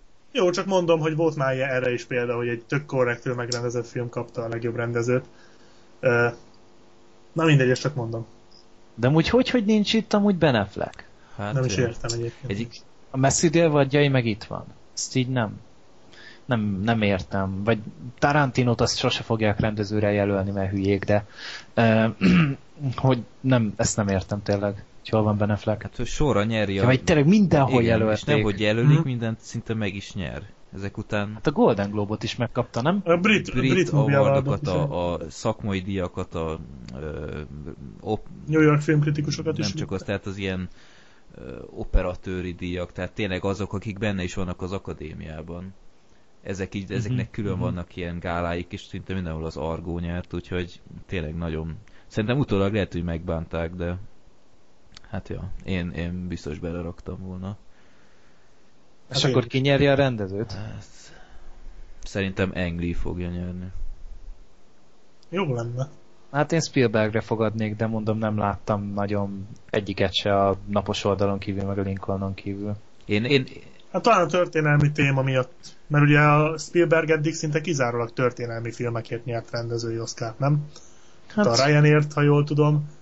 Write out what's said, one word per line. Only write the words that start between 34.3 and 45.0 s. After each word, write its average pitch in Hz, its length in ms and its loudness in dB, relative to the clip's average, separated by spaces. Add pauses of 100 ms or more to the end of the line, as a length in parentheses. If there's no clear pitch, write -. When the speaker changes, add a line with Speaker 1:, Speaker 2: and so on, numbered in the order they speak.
Speaker 1:
awardot 87 240 0
is. - 40 -4
Speaker 3:
a, 87 180 0
a 80 160 -6
szakmai 104 500 -4
díjakat, 92 560 -4
a... 80 240 -4 (400)
ö, 76 400 -8 (600)
op- 104 260 -4 (200)
Speaker 1:
New 156 140 4
York 147 200 6
filmkritikusokat 151 760 0
Speaker 3:
nem 107 100 -2
Speaker 1:
is. 98 60 -4
Speaker 3:
csak 156 180 -6
az, 95 100 -4
tehát 101 240 -4
az 98 120 -8
ilyen, 95 300 -4 (680)
ö, 64 200 -14 (200)
operatőri 90 760 -2
díjak, 90 380 -6
tehát 90 200 -8
tényleg 92 340 -4
azok, 98 280 -4
akik 98 240 -6
benne 101 260 -2
is 90 100 -6
vannak 90 280 -6
az 90 100 -6
akadémiában. 82 1040 -10 (720)